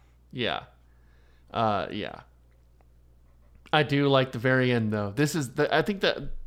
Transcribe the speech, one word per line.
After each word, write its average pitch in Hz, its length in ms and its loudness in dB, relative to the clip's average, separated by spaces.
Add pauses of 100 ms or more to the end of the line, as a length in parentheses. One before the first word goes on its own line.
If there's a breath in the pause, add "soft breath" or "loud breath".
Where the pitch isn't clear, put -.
(320)
Yeah. 107 280 -4 (920)
Uh, 104 380 0
yeah. 69 300 -8 (1500)
I 156 120 4
do 143 260 2
like 131 240 4
the 123 60 -8
very 127 340 2
end, 110 220 0
though. 104 200 -2
This 143 200 0
is 135 180 -2
the, 147 240 0
I 160 60 4
think 196 180 -4
that 180 160 0 (300)